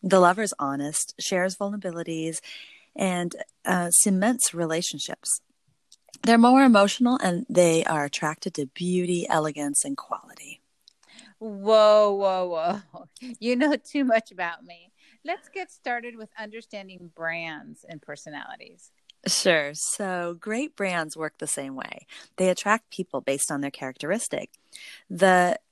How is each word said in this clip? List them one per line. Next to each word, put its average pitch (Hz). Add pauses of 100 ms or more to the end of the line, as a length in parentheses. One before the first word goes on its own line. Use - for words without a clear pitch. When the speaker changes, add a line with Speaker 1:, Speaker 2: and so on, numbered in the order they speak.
Speaker 1:
The 190
lover 180
is 202
honest, 143
shares 185
vulnerabilities, 170 (560)
and, 175 (300)
uh, 180
cements 202
relationships. - (840)
They're 226
more 254
emotional, 240
and 175
they 165
are 151
attracted 160
to 143
beauty, 180
elegance, 147
and 139
quality. - (800)
Speaker 2:
Whoa, 214
whoa, 190
whoa. 170 (340)
You 247
know 294
too -
much 226
about 175
me. 170 (320)
Let's 330
get 370
started 240
with 214 (100)
understanding 196
brands 160
and 160
personalities. - (340)
Speaker 1:
Sure. 151
So 175
great 233
brands 175
work 156
the 156
same 135
way. - (300)
They 185
attract 202
people 147
based 139
on 143
their 139
characteristic. 147 (600)
The 180 (140)